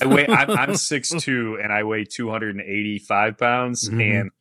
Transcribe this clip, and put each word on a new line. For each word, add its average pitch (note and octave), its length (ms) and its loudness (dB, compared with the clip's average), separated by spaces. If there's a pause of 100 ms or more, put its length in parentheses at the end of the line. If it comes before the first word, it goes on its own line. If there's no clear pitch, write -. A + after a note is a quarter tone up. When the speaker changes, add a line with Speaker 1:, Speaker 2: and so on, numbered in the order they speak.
Speaker 1:
I - 60 2
weigh, C#3+ 200 6
I'm, C3+ 240 4
I'm C3+ 240 2
Speaker 2:
<laughs> - 0 -
Speaker 1:
six D3+ 360 -2
two B2 520 -2
and G#2+ 80 -4
I G#2 140 0
weigh G#2+ 180 -2
two A2+ 260 -6
hundred G#2+ 280 -4
and G2+ 80 -8
eighty-five G#2 720 -2
pounds, A#2+ 500 0
Speaker 2:
Mm-hmm. A2+ 140 0
Speaker 1:
and G#2 400 2